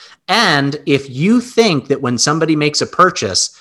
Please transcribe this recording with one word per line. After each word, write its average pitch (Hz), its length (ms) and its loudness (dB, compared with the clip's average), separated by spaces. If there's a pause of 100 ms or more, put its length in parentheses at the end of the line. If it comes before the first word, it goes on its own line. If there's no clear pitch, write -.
(260)
And 151 600 0
if 139 220 0
you 175 320 2
think 220 480 0
that 135 140 -2
when 123 160 -2
somebody 160 380 0
makes 147 240 -2
a 127 60 -2
purchase, 127 640 0 (100)